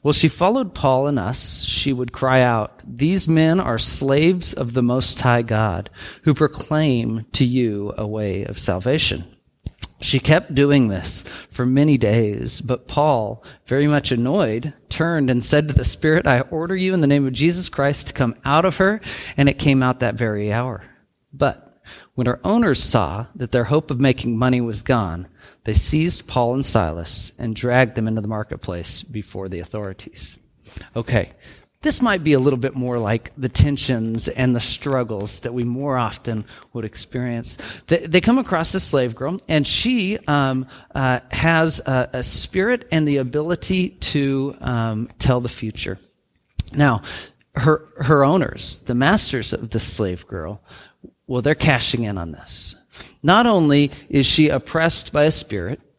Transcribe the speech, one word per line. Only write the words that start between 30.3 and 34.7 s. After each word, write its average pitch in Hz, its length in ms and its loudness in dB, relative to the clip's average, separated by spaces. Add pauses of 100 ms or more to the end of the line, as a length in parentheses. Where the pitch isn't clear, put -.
Okay, 113 360 -2 (500)
this 294 200 0
might 202 220 2
be 151 100 4
a 135 60 6
little 131 200 2
bit 131 160 -4
more 123 240 -2
like 113 380 -2
the 127 120 -6
tensions 113 800 0
and 127 260 0
the 117 60 -2
struggles 113 800 -4